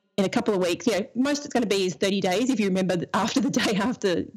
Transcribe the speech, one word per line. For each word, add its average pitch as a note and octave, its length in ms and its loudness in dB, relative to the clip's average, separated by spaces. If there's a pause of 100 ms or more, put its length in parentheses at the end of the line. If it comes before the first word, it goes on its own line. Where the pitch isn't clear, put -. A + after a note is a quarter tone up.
(160)
in G3 80 2
a F#3+ 40 2
couple A3 260 0
of F#3 80 2
weeks." F3 240 -2
You G3+ 140 2
know, A3 140 -4
most C#4+ 300 0
it's - 80 -12
gonna A3+ 140 0
be G3 200 2
is F#3 80 -2
thirty G3 260 0
days. G3 300 0
If A3+ 100 2
you G#3 60 2
remember F#3 300 0
th-, E3+ 180 -4
after G3 260 0
the A3+ 100 0
day A3+ 240 0
<laughs> - 20 -
after G3 460 0 (140)